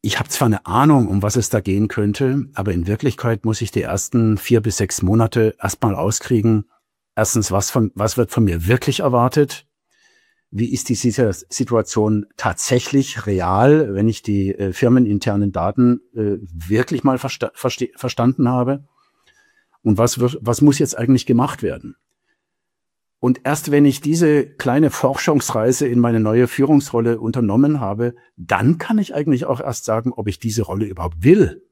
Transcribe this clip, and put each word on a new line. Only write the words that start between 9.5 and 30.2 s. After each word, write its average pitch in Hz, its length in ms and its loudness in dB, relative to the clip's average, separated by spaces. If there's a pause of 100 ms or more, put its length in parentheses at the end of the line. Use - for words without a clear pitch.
Wie 110 240 -4
ist - 160 -6
die 120 40 2
Situ-, 113 380 0 (160)
Situation 107 760 0 (100)
tatsächlich 123 880 -2
real, 104 680 2
wenn 101 120 0
ich 113 140 -2
die, 98 340 -2
äh, 95 200 -4
firmeninternen 104 760 2
Daten, 117 500 0 (120)
äh, 104 280 -2
wirklich 90 600 -4
mal 131 140 2
versta-, - 380 -8
verste-, - 420 -6
verstanden 123 540 0
habe? 131 360 -2 (920)
Und 107 160 2
was 120 220 2
wird, 123 240 0
was 117 180 -2
muss 143 180 6
jetzt 147 200 -2
eigentlich 123 260 2
gemacht 123 380 0
werden? - 340 -8 (1300)
Und 127 200 2
erst 147 260 -2
wenn 147 160 6
ich 139 160 2
diese 151 440 2
kleine 139 440 0
Forschungsreise 131 960 0
in 120 120 0
meine 117 220 2
neue 113 260 2
Führungsrolle 127 720 2
unternommen 123 600 0
habe, 113 340 -4 (220)
dann 104 400 0
kann 214 220 -2
ich - 160 -4
eigentlich 147 320 0
auch 123 160 -4
erst - 240 -8
sagen, 120 260 -2
ob 104 160 -6